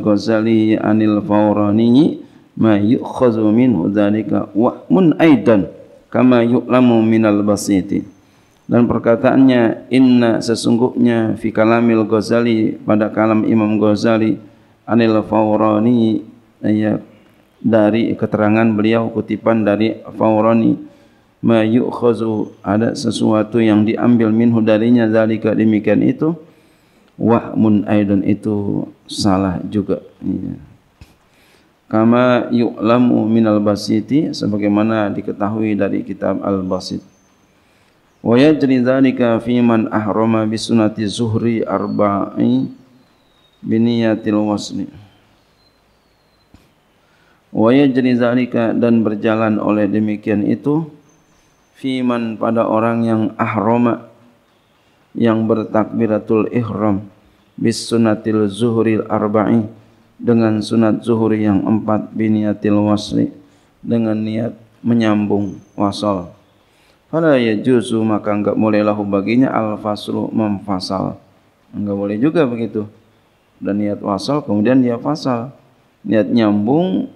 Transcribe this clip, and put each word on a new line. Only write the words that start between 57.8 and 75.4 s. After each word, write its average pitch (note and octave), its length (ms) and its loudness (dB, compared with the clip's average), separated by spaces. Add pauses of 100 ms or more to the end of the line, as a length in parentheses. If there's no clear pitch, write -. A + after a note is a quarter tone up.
sunatil G#2+ 640 0
zuhuril A2+ 560 0
arba'i, G#2+ 560 0 (520)
dengan A2+ 480 0
sunat A2+ 400 0
zuhur A2 320 0
yang G#2+ 280 2
empat, G#2+ 480 -2
biniatil G#2 720 0
wasli, A2 480 -2 (520)
dengan A2+ 320 -2
niat A2 360 -6 (280)
menyambung, G#2 800 0 (160)
wasal. G2 560 -4 (800)
Fala D#3 240 2
yajuzu, A2+ 640 0
maka G#2+ 320 -2
enggak G#2 240 -2
boleh G#2+ 240 2
lahu G#2 240 -2
baginya G#2 460 0
al G#2+ 260 -4
faslu, A2 540 -6
memfasal. G2 880 -4 (500)
Enggak G2+ 260 -6
boleh G2+ 200 -4
juga D#3 320 0
begitu. A2 400 -6 (720)
Dan G2 200 -4
niat G#2 240 -4
wasal, C3 400 -4
kemudian A2 360 2
dia A#2+ 200 0
fasal. C3+ 520 -6 (520)